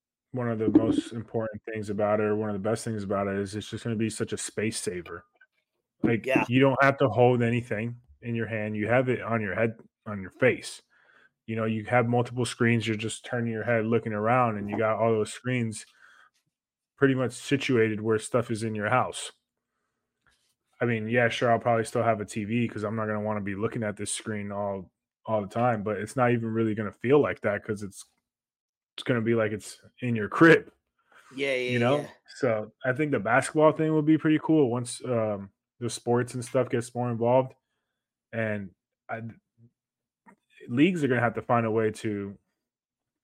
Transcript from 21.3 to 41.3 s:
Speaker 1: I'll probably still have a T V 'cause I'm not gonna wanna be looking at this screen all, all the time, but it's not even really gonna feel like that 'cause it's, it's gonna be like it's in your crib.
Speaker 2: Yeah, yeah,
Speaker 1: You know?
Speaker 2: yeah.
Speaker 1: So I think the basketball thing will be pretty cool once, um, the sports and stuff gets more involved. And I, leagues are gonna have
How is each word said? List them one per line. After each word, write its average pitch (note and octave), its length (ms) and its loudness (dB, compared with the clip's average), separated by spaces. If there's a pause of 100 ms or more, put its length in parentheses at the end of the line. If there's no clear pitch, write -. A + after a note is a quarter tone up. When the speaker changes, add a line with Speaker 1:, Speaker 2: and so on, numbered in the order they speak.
Speaker 1:
I'll A2+ 80 4
probably A#2 260 2
still A#2 180 -2
have A2 180 2
a G#2 40 -8
T G#2 200 -6
V A2+ 220 0
'cause A2 160 -8
I'm G#2+ 120 -4
not A2 120 -4
gonna G#2+ 140 -2
wanna G#2 200 -2
be G2 140 -6
looking A2 280 -4
at G#2 140 -4
this G#2 160 -8
screen G#2 380 -8
all, G2+ 400 -6 (340)
all A2 160 0
the G2 60 -6
time, A#2 360 0
but G#2 140 -4
it's G#2+ 180 -10
not B2 160 2
even A#2 220 0
really A2 220 0
gonna G#2 160 -6
feel C3+ 280 2
like F#2+ 220 0
that G2+ 220 -2
'cause G#2 200 -6
it's, G2 220 -16 (880)
it's - 80 -12
gonna B2 180 0
be A#2 140 0
like G#2+ 160 0
it's - 300 -10 (180)
in B2 160 -2
your G#2 140 -2
crib. - 420 6 (640)
Speaker 2:
Yeah, C#3 200 -2
yeah, B2 160 -2
Speaker 1:
You B2 80 2
know? B2 180 4
Speaker 2:
yeah. C#3+ 120 -6 (280)
Speaker 1:
So A2 360 -2 (120)
I C3 80 2
think D3 180 -2
the B2+ 80 0
basketball C3 540 4
thing D#3 200 0
will D#3 80 2
be D3+ 160 6
pretty D#3 240 2
cool D3+ 280 4
once, A#2+ 340 -6
um, G#2+ 480 -2 (280)
the A#2+ 100 -4
sports A#2+ 440 -2
and B2 100 -6
stuff B2 260 0
gets A#2+ 260 -2
more A#2+ 160 -2
involved. B2 420 2 (800)
And G#2 380 -4 (380)
I, A2+ 120 -8 (1500)
leagues D#3 340 2
are C#3 60 2
gonna B2 120 2
have A#2 140 2